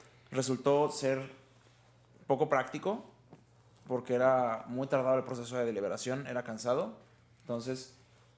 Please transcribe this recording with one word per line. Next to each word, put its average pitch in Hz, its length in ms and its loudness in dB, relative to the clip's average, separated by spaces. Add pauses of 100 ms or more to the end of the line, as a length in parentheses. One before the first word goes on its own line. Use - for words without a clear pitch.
(320)
resultó 131 580 2
ser 135 400 -2 (960)
poco 139 220 2
práctico, 151 600 -2 (800)
porque 123 280 -2
era 123 520 4
muy 127 220 -4
tardado 131 280 4
el 123 80 2
proceso 120 320 -6
de 123 80 2
deliberación, 113 640 -2
era 123 160 -4
cansado. 123 560 -2 (440)
Entonces, 127 540 -6 (420)